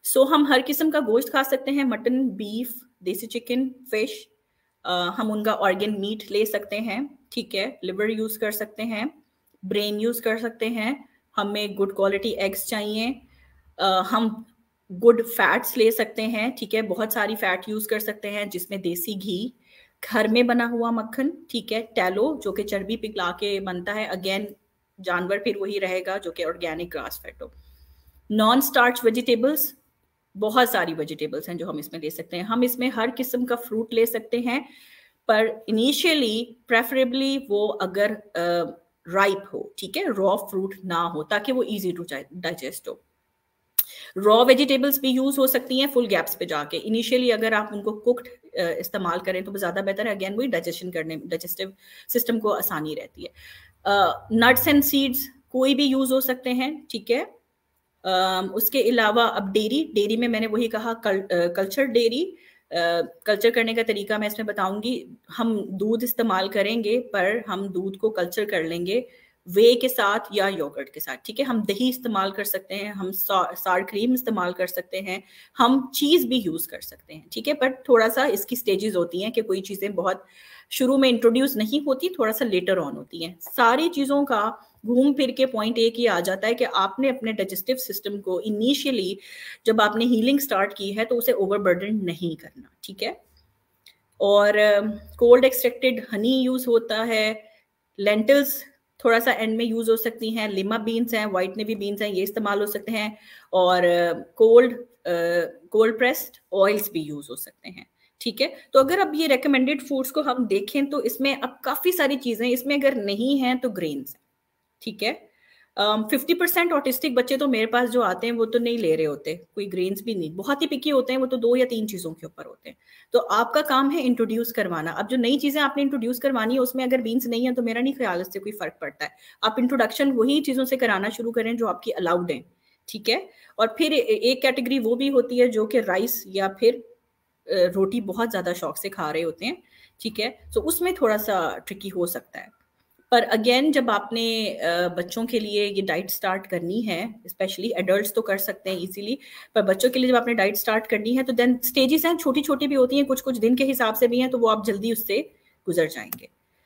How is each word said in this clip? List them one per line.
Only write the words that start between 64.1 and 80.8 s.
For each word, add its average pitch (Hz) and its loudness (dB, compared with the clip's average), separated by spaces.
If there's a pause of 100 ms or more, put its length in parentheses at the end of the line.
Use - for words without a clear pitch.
मैं 214 -2
इसमें 214 -6
बताऊंगी। 208 -4 (120)
हम 226 -2
दूध 214 -2
इस्तेमाल 202 0
करेंगे, 214 0
पर 214 -2
हम 196 -4
दूध 190 -6
को 220 0
कल्चर 190 -2
कर 190 -2
लेंगे 175 -4 (420)
वे 226 6
के 254 0
साथ 214 2 (140)
या 196 2
योगर्ट 147 -6
के 151 -18
साथ, 131 -10 (100)
ठीक - -10
है? 277 2
हम 233 0
दही 233 0
इस्तेमाल 214 -2
कर 202 -6
सकते 190 -6
हैं, 208 -8
हम 190 -6
सा-, 190 0
सार 185 0
क्रीम 220 0
इस्तेमाल 208 -2
कर 180 -2
सकते 185 -8
हैं, 190 -6 (340)
हम 254 4
चीज़ 294 4
भी 254 2
यूज़ 165 -4
कर - -14
सकते - -18
हैं, 156 -18
ठीक 226 -6
है? 294 0
पर 262 -2
थोड़ा 226 8
सा 262 2
इसकी 214 -2
stages 196 0
होती 175 0
हैं 220 -4
कि 233 0
कोई 196 -2
चीज़ें 196 -6
बहुत 185 -2 (440)
शुरू 262 2